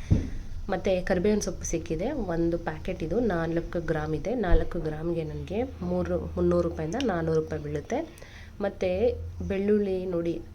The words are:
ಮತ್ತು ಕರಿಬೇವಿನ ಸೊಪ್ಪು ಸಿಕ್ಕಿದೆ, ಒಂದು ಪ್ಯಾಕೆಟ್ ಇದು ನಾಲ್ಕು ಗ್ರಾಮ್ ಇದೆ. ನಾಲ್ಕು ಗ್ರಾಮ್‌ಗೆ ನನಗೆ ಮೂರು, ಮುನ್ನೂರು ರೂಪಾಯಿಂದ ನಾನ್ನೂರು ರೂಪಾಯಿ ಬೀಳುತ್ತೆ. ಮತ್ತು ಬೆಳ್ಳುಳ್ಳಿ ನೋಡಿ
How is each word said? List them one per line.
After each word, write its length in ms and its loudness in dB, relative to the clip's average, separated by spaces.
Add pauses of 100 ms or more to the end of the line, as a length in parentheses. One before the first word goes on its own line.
(680)
ಮತ್ತು 380 2
ಕರಿಬೇವಿನ 320 4
ಸೊಪ್ಪು 260 -4
ಸಿಕ್ಕಿದೆ, 480 -2
ಒಂದು 460 0
ಪ್ಯಾಕೆಟ್ 440 -4
ಇದು 180 0
ನಾಲ್ಕು 680 0
ಗ್ರಾಮ್ 280 0
ಇದೆ. 200 -2
ನಾಲ್ಕು 460 6
ಗ್ರಾಮ್‌ಗೆ 440 -2
ನನಗೆ 380 -4
ಮೂರು, 560 -2 (180)
ಮುನ್ನೂರು 320 4
ರೂಪಾಯಿಂದ 260 -4 (100)
ನಾನ್ನೂರು 360 2
ರೂಪಾಯಿ 220 -4
ಬೀಳುತ್ತೆ. 380 -4 (600)
ಮತ್ತು 300 -2 (580)
ಬೆಳ್ಳುಳ್ಳಿ 580 2
ನೋಡಿ 360 -2 (120)